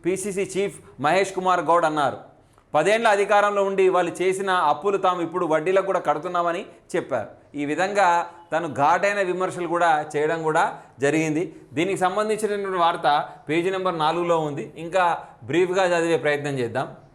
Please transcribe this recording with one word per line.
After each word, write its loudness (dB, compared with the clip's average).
పీసీసీ -2
చీఫ్ -4
మహేష్ 2
కుమార్ 0
గౌడ్ 4
అన్నారు. 0
పదేండ్ల 4
అధికారంలో 4
ఉండి 4
వాళ్ళు 0
చేసిన -2
అప్పులు 2
తాము 0
ఇప్పుడు -4
వడ్డీలకు 2
కూడా 0
కడుతున్నామని -2
చెప్పారు. -4
ఈ -4
విధంగా 0
తను -2
ఘాటైన 2
విమర్శలు -4
కూడా 2
చేయడం -2
కూడా 0
జరిగింది. 0
దీనికి -2
సంబంధించినటువంటి -2
వార్త 2
పేజీ 0
నెంబర్ -2
నాలుగులో 0
ఉంది. -6
ఇంకా -2
బ్రీఫ్గా 2
చదివే 2
ప్రయత్నం -2
చేద్దాం. -4